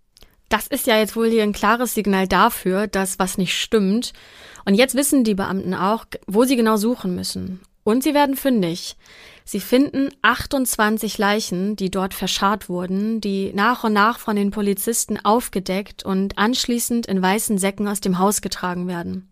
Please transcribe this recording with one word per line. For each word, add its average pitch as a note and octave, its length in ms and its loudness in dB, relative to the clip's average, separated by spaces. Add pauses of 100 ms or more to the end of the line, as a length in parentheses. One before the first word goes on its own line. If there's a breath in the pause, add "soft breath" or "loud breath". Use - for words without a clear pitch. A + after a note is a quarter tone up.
(500 soft breath)
Das G#3 180 0
ist - 200 -4
ja A3 100 4
jetzt G#3+ 180 0
wohl A3+ 140 2
hier A3+ 140 2
ein G#3 100 0
klares A3+ 400 0
Signal G3 340 2
dafür, G3 600 2
dass F#3+ 320 -2
was - 180 -2
nicht F3+ 200 -2
stimmt. G#3+ 560 0 (520 loud breath)
Und G3 100 4
jetzt B3 200 4
wissen C#4 280 4
die G#3+ 120 2
Beamten F#3+ 380 -4
auch, G3+ 320 0 (200)
wo G#3+ 200 4
sie C4 100 2
genau A3 220 4
suchen G3+ 380 -2
müssen. F#3 440 -8 (240)
Und A#3+ 200 2
sie D#4 100 2
werden C#4 240 2
fündig. F#3+ 600 0 (460 loud breath)
Sie - 180 -6
finden C4+ 480 2 (120)
achtundzwanzig A3 960 0
Leichen, G3+ 600 0
die F#3+ 120 -2
dort F#3+ 240 -4
verscharrt G3 540 -2
wurden, F#3+ 540 -4
die G3 320 -2
nach A3+ 320 2
und A3 80 2
nach G#3 260 4
von G#3+ 160 -2
den G3+ 160 0
Polizisten G#3 640 -2
aufgedeckt G3+ 840 -2
und F#3+ 340 -2
anschließend A#3+ 720 0
in F#3+ 140 0
weißen G3 360 0
Säcken G3 300 -2
aus G3+ 140 -4
dem F3+ 180 0
Haus G3 220 2
getragen F3+ 460 -6
werden. F3+ 440 -8